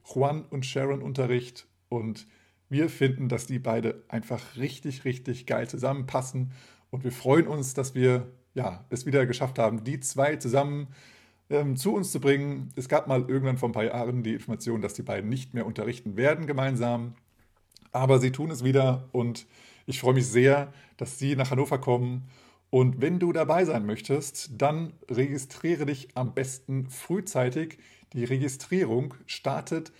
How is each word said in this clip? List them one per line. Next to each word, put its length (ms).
Juan 300
und 200
Sharon 380
Unterricht 640
und 400
wir 200
finden, 400
dass 180
die 120
beide 480
einfach 500
richtig, 480
richtig 420
geil 220
zusammenpassen. 840
Und 140
wir 80
freuen 340
uns, 280
dass 200
wir, 360
ja, 360
es 160
wieder 200
geschafft 320
haben, 260
die 160
zwei 360
zusammen, 520
ähm, 260
zu 180
uns 180
zu 80
bringen. 560
Es 120
gab 200
mal 200
irgendwann 300
vor 100
ein 40
paar 120
Jahren 380
die 120
Information, 460
dass 140
die 80
beiden 260
nicht 260
mehr 120
unterrichten 500
werden 300
gemeinsam. 680
Aber 260
sie 140
tun 180
es 140
wieder 480
und 340
ich 160
freue 140
mich 120
sehr, 460
dass 220
sie 180
nach 140
Hannover 280
kommen. 500
Und 340
wenn 160
du 140
dabei 340
sein 180
möchtest, 720
dann 380
registriere 760
dich 300
am 180
besten 560
frühzeitig. 880
Die 100
Registrierung 920
startet 720